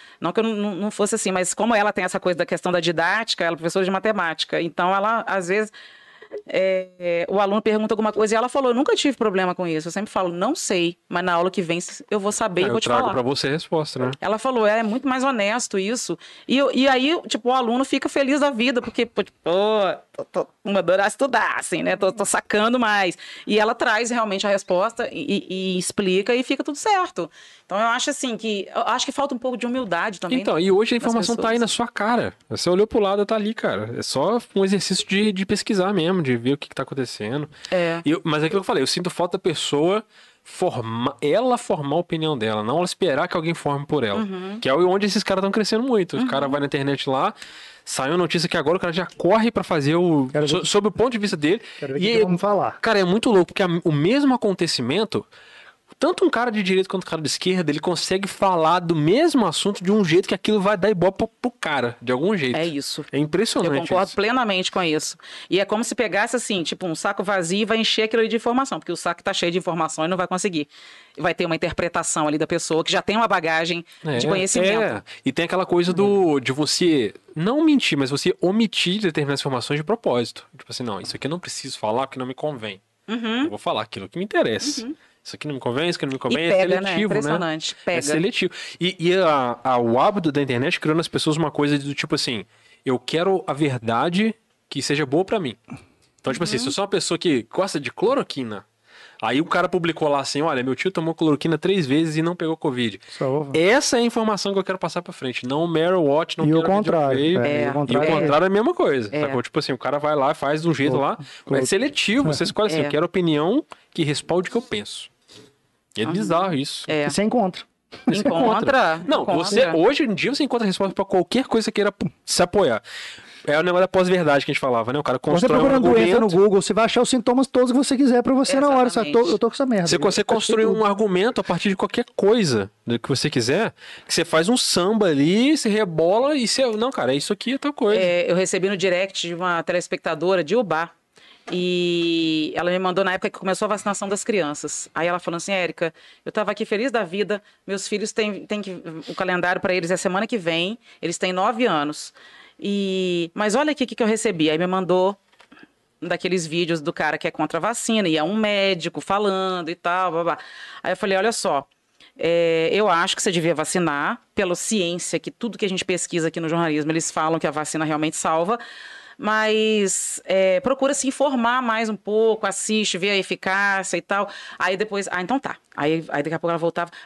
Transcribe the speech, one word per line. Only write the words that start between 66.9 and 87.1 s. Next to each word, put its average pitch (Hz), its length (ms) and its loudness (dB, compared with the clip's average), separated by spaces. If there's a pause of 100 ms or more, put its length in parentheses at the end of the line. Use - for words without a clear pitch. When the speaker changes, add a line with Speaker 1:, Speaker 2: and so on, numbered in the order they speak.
Speaker 1:
saco 202 300 -4
vazio 190 360 0
e 220 40 0
vai 220 140 0
encher 220 240 0
aquilo 220 180 2
ali 220 80 2
de 208 80 0
informação, 247 420 -2
porque - 140 -8
o 165 40 -4
saco - 280 -4
tá 196 80 -2
cheio 175 180 0
de 175 80 0
informação 165 460 -2
e 160 40 0
não 185 80 -2
vai 175 120 -2
conseguir. 180 400 -2 (500)
Vai 165 160 0
ter 175 120 -2
uma 165 100 0
interpretação 165 720 -2
ali 151 100 0
da 156 80 -2
pessoa 165 380 0
que - 80 -2
já - 100 0
tem 202 140 0
uma 233 100 4
bagagem 165 580 0 (220)
Speaker 2:
É, 143 120 0
Speaker 1:
de 131 100 0
conhecimento. 190 540 2
Speaker 2:
é. 120 200 -2 (220)
E 135 80 0
tem 170 140 -2
aquela 180 200 0
coisa 175 260 2
do, 190 460 4
de 127 140 -2
você 147 600 2 (220)
não 240 300 2
mentir, 277 340 4
mas 131 120 0
você 143 300 0
omitir 202 600 2
determinadas 147 400 0
informações 143 400 -2
de 151 40 -6
propósito. 123 640 -2 (100)
Tipo - 140 -20
assim, 123 140 -8
"Não, 101 160 -6
isso - 160 -10
aqui 117 100 -6
eu 139 40 -4
não 175 100 -6
preciso - 380 -12
falar 117 280 0
porque 131 140 -10
não 127 60 -6
me 127 80 -8
convém." 110 460 -8 (280)
Speaker 1:
Uhum. 226 360 -4
Speaker 2:
Eu 320 40 -2
vou 208 100 -8
falar 127 240 -2
aquilo 95 260 -12
que - 100 -12
me 185 60 -4
interessa. 226 600 -2
Speaker 1:
Uhum. 277 100 -10 (300)
Speaker 2:
Isso - 120 -16
aqui - 100 -12
não 147 100 -6
me 123 40 -10
convém, 139 300 -2
isso 170 80 -4
aqui 156 80 -4
não 135 60 -4
me 135 40 -6
Speaker 1:
E 127 40 -8
Speaker 2:
convém, 143 260 0
é - 60 2
Speaker 1:
pega, 190 100 4
né? 185 240 0
Speaker 2:
seletivo, 185 120 -2 (160)